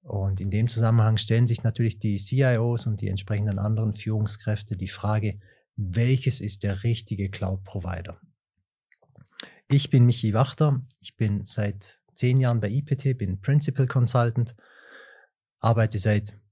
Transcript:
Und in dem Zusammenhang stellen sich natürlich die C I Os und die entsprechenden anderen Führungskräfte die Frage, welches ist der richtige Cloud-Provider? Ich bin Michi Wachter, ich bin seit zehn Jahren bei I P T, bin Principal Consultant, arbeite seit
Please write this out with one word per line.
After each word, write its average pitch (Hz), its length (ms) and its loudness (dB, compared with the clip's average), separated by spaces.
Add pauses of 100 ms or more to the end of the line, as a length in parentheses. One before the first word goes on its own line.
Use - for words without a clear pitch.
Und 98 320 -2
in 98 120 -4
dem 110 180 2
Zusammenhang 113 480 4
stellen 113 300 2
sich 113 160 0
natürlich 113 360 0
die 101 200 -2
C 131 240 0
I 127 160 4
Os 117 280 -2
und 107 140 -4
die 101 80 -4
entsprechenden 101 500 -2
anderen 107 360 -2
Führungskräfte 107 800 -4
die 95 120 -8
Frage, 104 520 -4 (360)
welches 117 680 0
ist 104 200 -6
der 98 200 -4
richtige 104 480 -2
Cloud-Provider? 95 880 -8 (1500)
Ich 139 220 2
bin 127 160 6
Michi 117 300 2
Wachter, 131 480 2 (180)
ich - 160 -20
bin 101 300 -2
seit 101 540 -8 (120)
zehn 127 240 2
Jahren 120 240 2
bei 107 80 -2
I 127 140 0
P 143 140 -2
T, 135 180 -2
bin 95 260 -4
Principal 143 460 2
Consultant, 120 680 2 (1040)
arbeite 110 380 2
seit 104 380 0 (160)